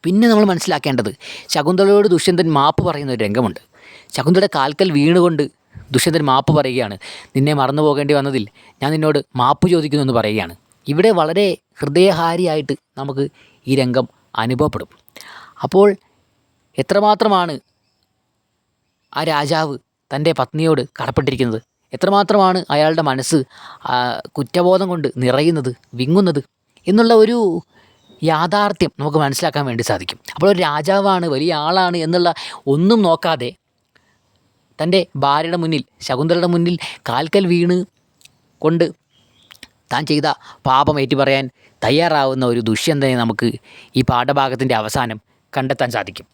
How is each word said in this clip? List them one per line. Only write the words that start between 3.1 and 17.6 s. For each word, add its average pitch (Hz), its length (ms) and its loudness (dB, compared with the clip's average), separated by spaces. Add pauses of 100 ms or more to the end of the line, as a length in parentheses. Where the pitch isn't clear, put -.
ഒരു 110 100 -6
രംഗമുണ്ട്. 104 340 -2 (560)
ശകുന്തളയുടെ 185 420 2
കാൽക്കൽ 147 400 0
വീണുകൊണ്ട് 165 460 2 (520)
ദുഷ്യന്തൻ 156 340 0
മാപ്പ് 135 280 2
പറയുകയാണ്. 123 380 -2 (400)
"നിന്നെ 143 240 2
മറന്നു 139 280 0
പോകേണ്ടി 147 320 0
വന്നതിൽ 135 240 -2 (380)
ഞാൻ 135 140 -2
നിന്നോട് 156 240 0 (220)
മാപ്പ് 135 320 2
ചോദിക്കുന്നു" 147 320 0
എന്ന് 127 140 0
പറയുകയാണ്. 107 340 -4 (380)
ഇവിടെ 180 280 2
വളരെ 170 280 0 (340)
ഹൃദയഹാരിയായിട്ട് 165 920 0 (240)
നമുക്ക് 139 260 -4 (440)
ഈ 135 120 2
രംഗം 127 260 0 (360)
അനുഭവപ്പെടും. 127 460 -4 (760)
അപ്പോൾ 196 220 4 (920)
എത്രമാത്രമാണ് 202 720 2 (1600)